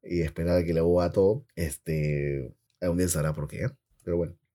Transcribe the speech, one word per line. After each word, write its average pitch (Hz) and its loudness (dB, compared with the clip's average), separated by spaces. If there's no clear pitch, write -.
y 87 -2
esperar 82 0
a 87 2
que 82 0
la 82 2
U 87 4
haga 87 0
todo. 101 2
Este, 73 -4
algún 87 0
día 90 2
sabrá 78 -2
por 76 -6
qué, - -6
¿eh? - -2
Pero 87 -2
bueno, 87 -4